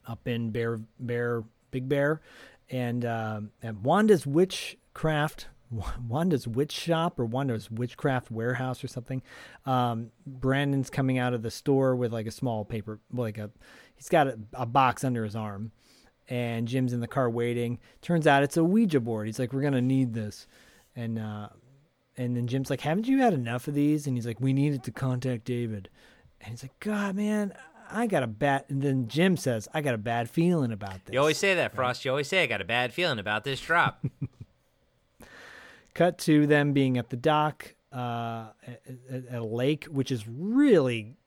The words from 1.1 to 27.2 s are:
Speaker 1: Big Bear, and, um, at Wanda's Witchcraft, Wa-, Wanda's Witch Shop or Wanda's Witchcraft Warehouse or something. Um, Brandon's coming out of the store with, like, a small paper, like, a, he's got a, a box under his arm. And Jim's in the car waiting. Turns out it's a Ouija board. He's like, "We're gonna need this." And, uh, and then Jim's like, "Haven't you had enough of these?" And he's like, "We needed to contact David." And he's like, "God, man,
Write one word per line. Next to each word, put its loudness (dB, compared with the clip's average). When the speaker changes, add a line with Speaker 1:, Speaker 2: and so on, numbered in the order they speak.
Speaker 1:
Big -4
Bear, 2
and, -2
um, -4
at -8
Wanda's 4
Witchcraft, -2
Wa-, -6
Wanda's 0
Witch -2
Shop -2
or 0
Wanda's -4
Witchcraft -2
Warehouse -4
or -8
something. -8
Um, 0
Brandon's 0
coming 0
out 0
of -4
the -4
store 2
with, -2
like, -4
a -6
small -4
paper, -8
like, -4
a, -8
he's -20
got 6
a, -4
a -4
box 2
under 0
his -6
arm. -8
And -2
Jim's 0
in -2
the -6
car 0
waiting. -2
Turns 2
out 8
it's -2
a 4
Ouija 4
board. -4
He's -6
like, -2
"We're -2
gonna 2
need 2
this." -8
And, -6
uh, -8
and -2
then -2
Jim's -2
like, -2
"Haven't 0
you 4
had 6
enough -2
of -6
these?" 2
And -2
he's -4
like, -6
"We 2
needed 0
to -8
contact -4
David." -4
And -16
he's -14
like, -16
"God, -2
man, 0